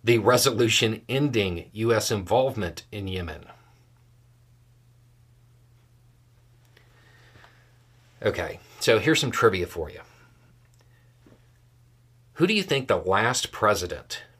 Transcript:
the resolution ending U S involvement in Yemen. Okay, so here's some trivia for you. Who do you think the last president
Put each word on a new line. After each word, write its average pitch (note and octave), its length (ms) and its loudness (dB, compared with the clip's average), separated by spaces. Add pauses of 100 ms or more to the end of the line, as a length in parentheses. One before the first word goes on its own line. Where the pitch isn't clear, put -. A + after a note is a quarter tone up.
the A#2 140 4
resolution A#2 880 2
ending A2+ 640 -2
U A2+ 200 0
S G#2+ 180 0
involvement G#2+ 800 -2
in G2+ 160 -10
Yemen. F2 380 -10 (4000)
Okay, F#2 380 -4 (200)
so A2+ 180 4
here's D3 220 2
some A#2+ 100 -2
trivia F#2+ 360 2
for D#2+ 240 -10
you. - 100 -18 (2250)
Who E3 120 2
do G#3+ 80 0
you G#3 80 0
think C3+ 240 -2
the G2 100 2
last G2 540 0
president - 720 -2 (180)